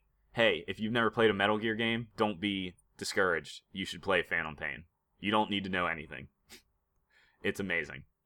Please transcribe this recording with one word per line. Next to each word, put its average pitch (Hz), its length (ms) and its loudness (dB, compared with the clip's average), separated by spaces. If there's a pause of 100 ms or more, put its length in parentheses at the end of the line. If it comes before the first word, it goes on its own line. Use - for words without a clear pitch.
(320)
Hey, 101 360 4
if 95 120 -6
you've 110 120 -2
never 117 180 2
played 113 200 6
a 101 40 2
Metal 101 240 2
Gear 113 160 -2
game, 117 420 -2
don't 107 240 0
be 95 340 -4 (240)
discouraged. 90 640 0 (100)
You 95 140 -6
should 90 160 -12
play 92 200 2
Phantom 80 340 -4
Pain. 71 280 -10 (340)
You 95 120 -2
don't 107 200 4
need 98 140 0
to 95 60 -6
know 90 160 0
anything. 80 420 -6 (220)
<laughs> - 80 -20 (840)
It's 98 160 -2
amazing. 80 460 -4 (220)